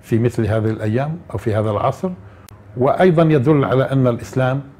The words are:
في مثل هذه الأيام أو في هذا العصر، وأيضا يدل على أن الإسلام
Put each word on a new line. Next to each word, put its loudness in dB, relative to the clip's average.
في -2
مثل 0
هذه 0
الأيام -4
أو -8
في -4
هذا -2
العصر، -4
وأيضا 4
يدل 4
على 2
أن 0
الإسلام -2